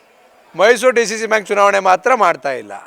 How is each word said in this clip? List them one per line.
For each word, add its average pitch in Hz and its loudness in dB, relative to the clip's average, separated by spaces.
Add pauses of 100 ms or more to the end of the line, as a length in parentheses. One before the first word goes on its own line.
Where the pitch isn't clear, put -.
(560)
ಮೈಸೂರು 226 2
ಡಿ 233 0
ಸಿ 214 -8
ಸಿ 220 -8
ಬ್ಯಾಂಕ್ 214 -4
ಚುನಾವಣೆ 202 2
ಮಾತ್ರ 190 2
ಮಾಡ್ತಾ 165 -2
ಇಲ್ಲ. 107 -12 (140)